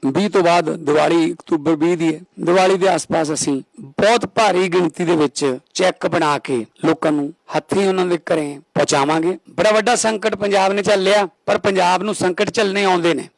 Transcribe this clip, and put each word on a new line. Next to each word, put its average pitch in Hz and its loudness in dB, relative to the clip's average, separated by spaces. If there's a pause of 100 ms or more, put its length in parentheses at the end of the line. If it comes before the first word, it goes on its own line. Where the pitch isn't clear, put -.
ਵੀਹ 175 0
ਤੋਂ 185 2
ਬਾਅਦ, 170 2
ਦੀਵਾਲੀ 160 0
ਅਕਤੂਬਰ 160 -2
ਵੀਹ 165 0
ਦੀ 160 0
ਹੈ, 160 -14 (200)
ਦੀਵਾਲੀ 190 2
ਦੇ 185 0
ਆਸ-ਪਾਸ 165 -2
ਅਸੀਂ 139 -4 (180)
ਬਹੁਤ 202 0
ਭਾਰੀ 190 0
ਗਿਣਤੀ 175 -2
ਦੇ 170 2
ਵਿੱਚ 143 0 (160)
ਚੈੱਕ 185 -2
ਬਣਾ 156 0
ਕੇ 120 -4 (200)
ਲੋਕਾਂ 160 0
ਨੂੰ 147 -4 (240)
ਹੱਥੀਂ 196 0
ਉਹਨਾਂ 185 0
ਦੇ 175 -2
ਘਰੇ 147 -4 (140)
ਪਹੁੰਚਾਵਾਂਗੇ। 156 0 (120)
ਬੜਾ 202 2
ਵੱਡਾ 220 2
ਸੰਕਟ 220 -2
ਪੰਜਾਬ 196 0
ਨੇ 202 -2
ਝੱਲਿਆ, 202 2 (180)
ਪਰ 208 0
ਪੰਜਾਬ 185 0
ਨੂੰ 214 -4
ਸੰਕਟ 185 -2
ਝੱਲਣੇ 202 0
ਆਉਂਦੇ 175 2
ਨੇ। 131 -6